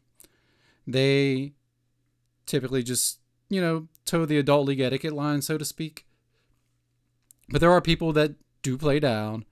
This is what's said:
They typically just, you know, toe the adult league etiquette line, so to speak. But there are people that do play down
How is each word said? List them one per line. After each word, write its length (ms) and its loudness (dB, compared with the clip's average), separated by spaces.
They 680 2
typically 380 -2
just, 380 -4
you 120 -2
know, 280 -2
toe 220 -2
the 100 0
adult 300 2
league 140 -2
etiquette 340 -4
line, 260 -2
so 160 -4
to 80 -6
speak. 420 -12
But 140 2
there 80 6
are 100 6
people 320 0
that 220 2
do 140 -4
play 240 0
down 520 -2